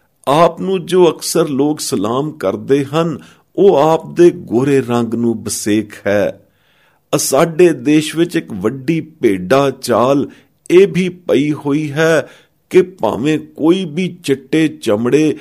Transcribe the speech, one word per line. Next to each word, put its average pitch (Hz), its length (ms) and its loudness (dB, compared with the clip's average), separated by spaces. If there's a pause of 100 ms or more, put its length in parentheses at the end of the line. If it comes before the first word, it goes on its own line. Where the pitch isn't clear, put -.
(280)
ਆਪ 165 320 2
ਨੂੰ 185 260 -4
ਜੋ 175 240 4
ਅਕਸਰ 165 380 -2
ਲੋਕ 147 320 -2
ਸਲਾਮ 127 520 -4
ਕਰਦੇ 110 520 -2
ਹਨ, 160 340 -2 (380)
ਉਹ 185 200 6
ਆਪ 156 360 2
ਦੇ 175 180 6
ਗੋਰੇ 135 500 0
ਰੰਗ 117 340 -2
ਨੂੰ 117 300 -2
ਬਸੇਖ 104 640 -4
ਹੈ। 101 420 -2 (680)
ਅਸਾਡੇ 165 580 2
ਦੇਸ਼ 151 440 -2
ਵਿੱਚ 170 200 -2
ਇੱਕ 160 160 -8
ਵੱਡੀ 131 480 -4
ਭੇਡਾ 113 720 0
ਚਾਲ 127 600 0 (400)
ਇਹ 190 180 6
ਵੀ 175 200 -2
ਪਈ 151 440 -2
ਹੋਈ 147 400 -4
ਹੈ 160 360 0 (420)
ਕਿ 185 120 6
ਭਾਵੇਂ 143 560 -2
ਕੋਈ 165 460 -2
ਵੀ 170 380 -6
ਚਿੱਟੇ 151 460 -2
ਚਮੜੇ 123 720 0